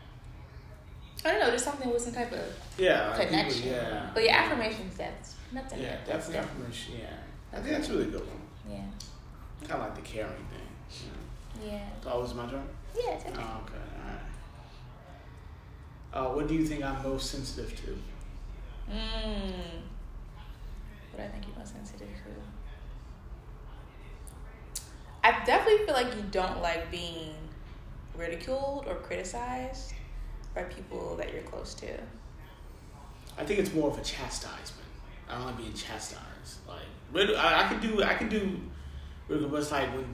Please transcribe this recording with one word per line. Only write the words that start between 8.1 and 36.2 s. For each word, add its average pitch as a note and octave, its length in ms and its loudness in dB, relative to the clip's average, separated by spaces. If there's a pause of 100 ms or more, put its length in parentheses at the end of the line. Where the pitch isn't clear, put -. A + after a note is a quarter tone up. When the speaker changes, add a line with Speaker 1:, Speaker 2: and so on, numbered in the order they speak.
Speaker 2:
really - 60 -2
good - 100 -4
one. - 140 -8 (260)
Speaker 1:
Yeah. G2 200 -6 (720)
Speaker 2:
Kinda D3+ 180 -4
like A2 160 -4
the - 60 -6
caring G#2+ 320 -4
thing, - 360 -8 (220)
you - 220 -10
know? - 640 -8
Speaker 1:
Yeah. G3+ 120 -6 (140)
Speaker 2:
So, C3 100 -4
oh, B2 120 4
is A#2+ 80 -2
it - 40 -4
my A#2+ 140 -2
turn? C#3 180 -4 (280)
Speaker 1:
Yeah, A#4 160 2
it's - 140 -4
okay. F#4+ 120 -4
Speaker 2:
Oh, - 240 -4
okay, - 160 -8 (160)
all - 160 -6
right. - 160 -6 (1900)
Uh, C3 220 2
what D3+ 140 4
do D#3 60 4
you D#3+ 120 6
think D3 160 0
I'm C3 220 0
most C3+ 260 0
sensitive B2 540 -4
to? C3 60 -2 (1000)
Speaker 1:
Mm. G3+ 920 -2 (1300)
What - 60 -8
do - 40 -4
I G3+ 60 -4
think G3+ 180 -6
you're G3+ 100 -8
most G#3 160 -10
sensitive G#3 360 -10
to? G3+ 240 -10 (3000)
I A#3+ 200 10
definitely G#4+ 420 8
feel D#4 80 6
like B3 220 6
you G#3+ 140 -4
don't F#3+ 300 4
like E3+ 300 2
being E3 440 -4 (840)
ridiculed C4 720 0
or - 80 0
criticized B3 960 -2 (600)
by F3+ 100 0
people F3+ 520 -4
that - 160 -2
you're - 120 -4
close - 300 -6
to. - 120 -8 (1500)
Speaker 2:
I D#3 60 -2
think G3+ 160 4
it's D#3+ 120 4
more D#3 180 6
of A2 80 -2
a G#2+ 40 -4
chastisement. - 840 -4 (400)
I A#2+ 80 -4
don't B2 100 -2
like A#2+ 100 -4
being A2 160 -6
chastised. - 840 -8 (100)